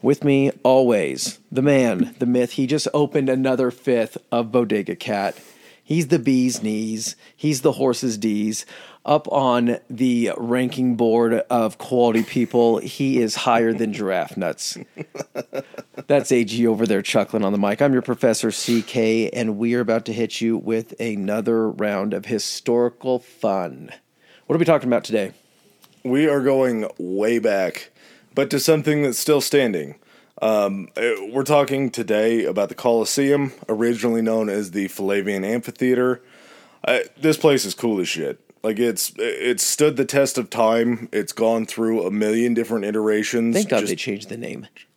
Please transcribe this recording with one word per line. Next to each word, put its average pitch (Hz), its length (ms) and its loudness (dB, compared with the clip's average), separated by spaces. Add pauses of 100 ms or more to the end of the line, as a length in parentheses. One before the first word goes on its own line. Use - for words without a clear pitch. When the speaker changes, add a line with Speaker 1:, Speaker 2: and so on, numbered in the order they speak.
Speaker 1:
With 139 220 0
me, 139 260 4 (140)
always, 113 720 2 (140)
the 131 100 0
man, 127 560 2
the 127 80 -2
myth. 123 280 2
He 131 120 -2
just 147 260 -2
opened 147 360 0
another 131 420 2
fifth 120 480 -2 (140)
of 117 180 -2
Bodega 104 460 0
Cat. 101 420 -4 (460)
He's 156 240 -2
the 165 100 2
bee's 127 460 0
knees. 107 500 -4 (220)
He's 147 240 -2
the 143 100 4
horse's 123 480 -2
D's. 107 480 -2 (380)
Up 151 260 0
on 123 480 2 (100)
the 120 480 0
ranking 123 600 -2
board 117 380 2 (140)
of 113 300 0
quality 117 460 2
people, 117 540 2
he 135 420 -2
is 113 160 0
higher 117 360 2
than 110 200 -2
giraffe 95 440 -4
nuts. - 420 -6 (1300)
That's 143 240 2
A 123 100 4
G 113 240 0
over 110 220 2
there 101 140 2
chuckling 104 420 0
on 98 80 0
the 104 60 -2
mic. 101 220 0
I'm 139 120 4
your 127 100 2
Professor 117 480 0
C 117 320 0
K, 113 460 0
and 110 300 -4
we 117 160 0
are 123 60 0
about 113 260 -2
to 117 60 -6
hit 110 280 -4
you 113 160 0
with 110 440 -4
another 110 680 -2
round 101 420 -4
of 95 140 -6
historical 120 960 -2
fun. 95 720 -6 (540)
What 143 80 -2
are 165 60 2
we 170 40 4
talking 143 240 4
about 120 140 2
today? 104 300 -2 (720)
Speaker 2:
We 139 240 2
are 143 120 2
going 127 480 2 (100)
way 101 420 0
back, 98 500 0 (420)
but 139 180 0
to 143 100 0
something 151 420 2
that's 131 160 -2
still 147 220 2
standing. 101 560 0 (440)
Um, 101 560 0
uh, 113 180 0 (180)
we're 135 100 0
talking 139 480 2
today 107 540 0
about 98 240 0
the - 80 -12
Colosseum, 135 800 2 (140)
originally 113 540 0
known 110 260 0
as 101 220 -4
the 98 160 -2
Flavian 98 580 -2
Amphitheater. 123 800 0 (640)
Uh, 123 140 2 (160)
this 151 200 2
place 143 280 4
is 95 100 -6
cool 110 240 -2
as 87 100 -2
shit. 69 300 -6 (240)
Like, 107 160 -2
it's, 113 380 -2
it's 113 480 -2
stood 151 320 2
the 135 80 0
test 139 340 0
of 110 100 -4
time. 117 640 0
It's 104 220 -4
gone 113 340 0
through 113 400 0
a 92 60 -2
million 110 420 2
different 113 300 -2
iterations. 107 720 0
Speaker 1:
Thank 208 120 0
God 113 120 2
Speaker 2:
Just 104 100 -2
Speaker 1:
they 90 60 -4
changed 101 320 -8
the - 80 -10
name. 117 320 -12 (280)